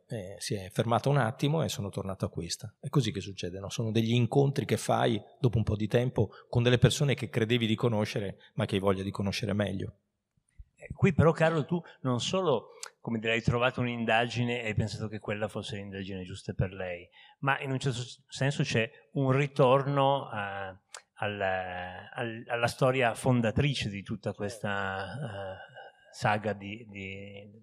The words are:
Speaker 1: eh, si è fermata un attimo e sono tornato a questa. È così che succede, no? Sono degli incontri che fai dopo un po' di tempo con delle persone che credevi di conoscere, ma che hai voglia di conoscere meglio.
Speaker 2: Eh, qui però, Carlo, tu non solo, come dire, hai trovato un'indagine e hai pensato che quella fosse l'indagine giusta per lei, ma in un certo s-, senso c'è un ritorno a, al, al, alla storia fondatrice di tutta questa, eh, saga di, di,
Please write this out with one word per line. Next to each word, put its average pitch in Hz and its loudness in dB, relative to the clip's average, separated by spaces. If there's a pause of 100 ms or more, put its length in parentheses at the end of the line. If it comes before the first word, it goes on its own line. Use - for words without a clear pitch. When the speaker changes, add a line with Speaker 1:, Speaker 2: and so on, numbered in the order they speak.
Speaker 1:
eh, 101 -8
si - -4
è 95 -8
fermata 117 2
un 143 4
attimo 139 0
e 113 0
sono 101 -6
tornato 95 -6
a - 0
questa. - -8
È 147 -10
così 117 2
che 98 -6
succede, 95 -8
no? 98 -8
Sono 113 -4
degli 113 2
incontri 123 2
che 110 0
fai 120 2 (180)
dopo 117 2
un 110 2
po' 107 0
di 104 -2
tempo 120 0 (180)
con 120 2
delle 123 6
persone 135 6
che 110 -4
credevi 117 2
di 107 2
conoscere, 107 0 (180)
ma 107 0
che 101 0
hai 95 2
voglia 95 2
di 98 -4
conoscere 101 -2
meglio. 98 -2 (840)
Speaker 2:
Eh, - -14
qui 185 4
però, 147 6
Carlo, 160 2
tu 175 -2 (200)
non 123 0
solo, 170 0 (320)
come 113 -4
dire, 113 0
hai 117 2
trovato 120 2
un'indagine 120 0
e 113 -4
hai 107 -2
pensato 107 -2
che 104 -8
quella 107 -4
fosse 107 -8
l'indagine 98 -8
giusta 98 -10
per 95 -2
lei, 90 -8 (320)
ma 139 0
in 143 -6
un 131 -2
certo 123 -4
s-, - -12
senso 139 0
c'è 113 2 (240)
un 135 2
ritorno 139 4
a, 98 -6 (460)
al, 104 -4
al, 95 -4
alla 120 0
storia 127 2
fondatrice 123 2
di 98 -8
tutta 107 -6
questa, 98 -4
eh, 98 -10 (340)
saga 107 0
di, 101 -10
di, 98 -14